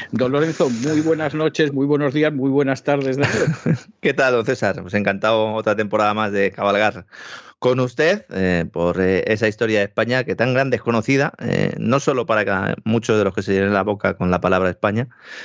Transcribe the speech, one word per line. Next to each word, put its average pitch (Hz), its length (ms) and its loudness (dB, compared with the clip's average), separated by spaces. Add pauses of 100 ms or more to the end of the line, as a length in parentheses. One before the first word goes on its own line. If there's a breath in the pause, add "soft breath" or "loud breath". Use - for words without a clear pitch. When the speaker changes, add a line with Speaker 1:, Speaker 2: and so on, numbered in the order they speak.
(140 loud breath)
Speaker 1:
Don 123 180 0
Lorenzo, 156 380 0
muy 143 320 -2
buenas 156 320 0
noches, 156 400 0
muy 135 120 0
buenos 143 280 0
días, 151 200 2
muy 135 160 0
buenas 135 340 0
tardes, 135 340 0
don 139 100 0
Lorenzo. - 640 -2
Speaker 2:
<laughs> - 80 -20
¿Qué 143 120 0
tal, 131 200 2
don 113 120 2
César? 104 360 -2
Pues 95 120 -12
encantado 110 600 0
otra 107 220 0
temporada 104 380 0
más 107 180 -2
de 98 200 2
cabalgar 101 540 0 (540 loud breath)
con 127 200 2
usted, 156 500 0
eh, 92 420 0
por, 87 300 0
eh, 92 220 2 (100)
esa 110 140 0
historia 107 320 0
de 101 60 2
España 117 380 -2
que 92 120 -4
tan 123 180 0
gran 135 160 2
desconocida, 123 680 0
eh, - 400 -2
no 113 200 0
solo 131 280 -2
para 107 180 0
ca-, 98 380 -2
muchos 110 340 2
de 104 60 4
los 95 100 0
que 101 80 -4
se 98 100 -2
llenen 98 220 2
la 98 80 2
boca 98 340 -2
con 90 140 0
la 90 100 2
palabra 92 300 2
España, 110 400 -2 (360 loud breath)